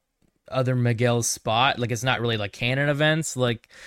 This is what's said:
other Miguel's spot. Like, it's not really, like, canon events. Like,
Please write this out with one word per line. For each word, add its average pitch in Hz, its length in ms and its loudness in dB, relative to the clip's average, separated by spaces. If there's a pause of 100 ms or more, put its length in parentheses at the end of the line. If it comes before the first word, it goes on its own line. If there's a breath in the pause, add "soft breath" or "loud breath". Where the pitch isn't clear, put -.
(500)
other 127 260 0
Miguel's 120 540 2
spot. 120 500 0
Like, 117 120 -2
it's 113 120 -6
not 120 180 0
really, 117 160 0
like, 101 160 -6
canon 135 360 0
events. 156 480 0
Like, 120 320 -2 (180 loud breath)